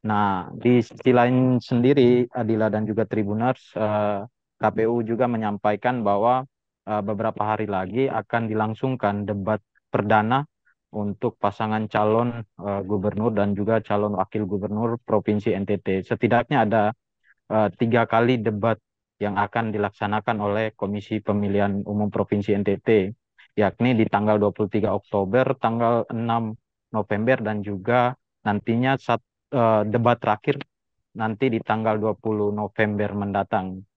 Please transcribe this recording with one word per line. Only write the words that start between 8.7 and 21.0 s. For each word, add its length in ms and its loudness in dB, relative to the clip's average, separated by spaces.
debat 360 -2
perdana 560 2
untuk 480 -6
pasangan 480 -2
calon, 600 0
eh, 400 -6
gubernur 480 0
dan 240 0
juga 240 0
calon 360 -2
wakil 280 -2
gubernur 560 -4
Provinsi 520 0
N 120 -4
T 160 0
T. 240 -2
Setidaknya 600 2
ada, 180 2
eh, 240 2
tiga 320 2
kali 320 2
debat 400 -2
yang 160 -2
akan 320 -2
dilaksanakan 720 -2
oleh 320 0
Komisi 480 -4